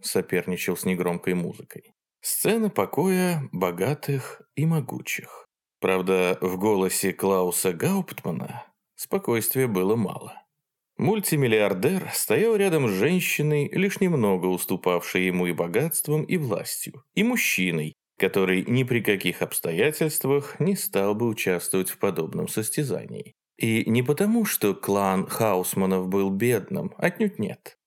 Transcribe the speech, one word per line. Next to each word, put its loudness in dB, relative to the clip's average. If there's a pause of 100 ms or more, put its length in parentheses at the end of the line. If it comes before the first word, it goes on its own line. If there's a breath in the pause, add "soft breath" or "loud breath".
соперничал -2
с -8
негромкой -2
музыкой. -8 (260)
Сцена 0
покоя 2
богатых -2 (160)
и 2
могучих. -4 (320)
Правда, 2
в -2
голосе 2
Клауса 2
Гауптмана -4 (380)
спокойствия 0
было 2
мало. -4 (560)
Мультимиллиардер 2
стоял 2
рядом 2
с 2
женщиной, 2
лишь 0
немного 2
уступавшей 0
ему 2
и 0
богатством, 0
и -2
властью, -6 (120)
и 2
мужчиной, 0 (240)
который 2
ни 2
при 0
каких 0
обстоятельствах -2
не 2
стал 0
бы 0
участвовать -2
в -10
подобном -2
состязании. -6 (240)
И 0
не 2
потому, 2
что 0
клан 0
Хаусманов 0
был 2
бедным, -2
отнюдь -2
нет. -8 (100)